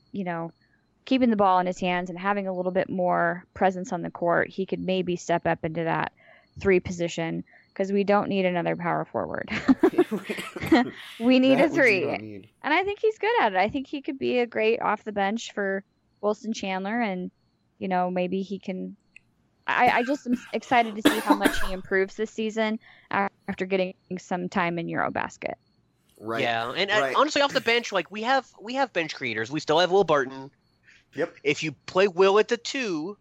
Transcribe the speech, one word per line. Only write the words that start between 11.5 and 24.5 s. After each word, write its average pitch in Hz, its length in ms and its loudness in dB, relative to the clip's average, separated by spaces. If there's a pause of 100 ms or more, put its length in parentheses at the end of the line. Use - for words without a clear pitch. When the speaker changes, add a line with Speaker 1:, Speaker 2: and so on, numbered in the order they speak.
Speaker 2:
That 311 80 6
Speaker 1:
a - 20 2
Speaker 2:
we - 20 -
do 262 40 -4
Speaker 1:
three. 214 320 4
Speaker 2:
not - 140 -4
need. 104 280 -14 (140)
Speaker 1:
And 285 120 0
I 370 100 2
think 403 160 -4
he's 440 180 2
good 440 220 0
at 220 120 4
it. 185 60 0
I 196 100 4
think 277 180 -6
he 285 160 -8
could 269 160 -6
be 247 220 0
a 240 60 0
great 226 340 0
off 208 240 -2
the 220 80 -8
bench 202 400 -2
for 196 320 -2 (360)
Wilson 214 320 -2
Chandler, 196 480 -4
and, 190 300 -4 (480)
you 202 100 -6
know, 180 220 0
maybe 185 320 -2
he 190 160 -8
can, 185 380 -10 (720)
I, 240 220 4
I 240 160 2
just 269 220 -4
am 247 100 0 (160)
excited 226 440 0
to 220 140 -4
see 302 100 2
how 302 140 2
much 302 260 2
he - 120 2
improves 190 440 -2
this 220 140 -4
season 220 480 -2 (320)
after 196 560 -4
getting 185 280 0 (240)
some 180 300 -6
time 170 300 -2